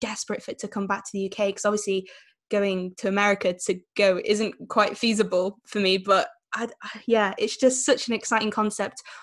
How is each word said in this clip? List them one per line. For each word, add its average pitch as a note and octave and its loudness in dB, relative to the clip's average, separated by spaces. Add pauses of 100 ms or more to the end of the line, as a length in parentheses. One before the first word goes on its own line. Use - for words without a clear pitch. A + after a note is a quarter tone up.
desperate - -6
for - -10
it - -10
to G3+ -8
come G3+ -4
back G3 -4
to - -12
the G3 -4
U G3 -2
K G3 0
'cause - -8
obviously G#3 0 (400)
going F#3 0
to A3+ -4
America G3+ 2 (120)
to F#3 -2 (160)
go F#3+ 4
isn't G#3 0 (140)
quite - 2
feasible G3+ 0
for - -4
me, F#3+ 4
but F#3+ 2 (260)
I, A3+ -4 (160)
I, - -14
yeah, G#3+ 4
it's G#3+ -2
just B3+ 4
such B3 2
an A#3 -2
exciting G#3+ 0
concept. G#3 -2 (220)